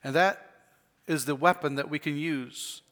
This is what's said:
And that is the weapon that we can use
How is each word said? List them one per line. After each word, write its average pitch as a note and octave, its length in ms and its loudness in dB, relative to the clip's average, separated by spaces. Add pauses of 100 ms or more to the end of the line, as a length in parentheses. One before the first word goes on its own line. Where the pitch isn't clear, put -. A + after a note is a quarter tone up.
And C3+ 120 -6
that F#3 360 2 (560)
is D3 200 0
the D3 80 0
weapon D3 400 2
that C#3 160 -4
we D3 80 -2
can D3 180 -2
use D3 640 -6 (120)